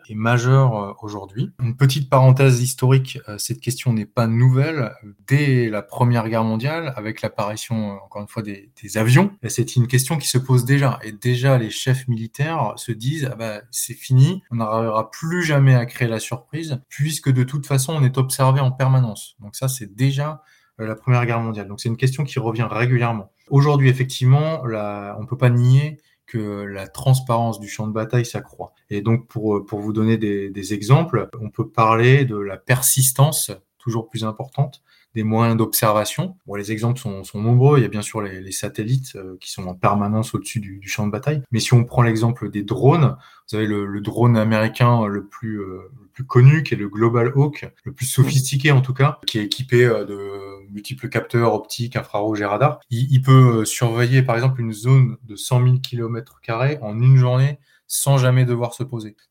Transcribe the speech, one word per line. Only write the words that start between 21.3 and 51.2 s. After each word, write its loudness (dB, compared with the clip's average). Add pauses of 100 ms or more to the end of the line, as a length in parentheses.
mondiale. -6
Donc -14
c'est -4
une -4
question -2
qui -6
revient -2
régulièrement. 0 (200)
Aujourd'hui, 4
effectivement, 2
la, -6
on -10
peut -8
pas 6
nier 4 (280)
que -8
la -10
transparence 0
du -14
champ -6
de -6
bataille -2
s'accroît. -12 (160)
Et -6
donc, 0
pour, -2
pour -8
vous -6
donner 2
des, -4
des -8
exemples, 0 (120)
on -10
peut -8
parler 4
de -4
la -8
persistance 0 (280)
toujours -6
plus -8
importante -6 (320)
des -2
moyens 2
d'observation. 0 (100)
Bon, -14
les -10
exemples -2
sont, -10
sont -10
nombreux. 6
Il 4
y 2
a -2
bien -6
sûr -8
les, -10
les -14
satellites, -6
euh, -14
qui -18
sont -12
en -10
permanence -2
au-dessus -6
du, -14
du -18
champ -6
de -2
bataille. -4
Mais 0
si 2
on 6
prend 0
l'exemple 0
des -4
drones, 2 (340)
vous -6
avez -2
le, -4
le -8
drone 2
américain 2
le -6
plus, -10
euh, -12 (100)
le -20
plus -12
connu, 6
qui -4
est -4
le -6
Global 0
Hawk, -2 (140)
le -12
plus -8
sophistiqué 2
en 6
tout -4
cas, 0
qui -4
est -2
équipé, 2
euh, 2
de -12
multiples -12
capteurs 2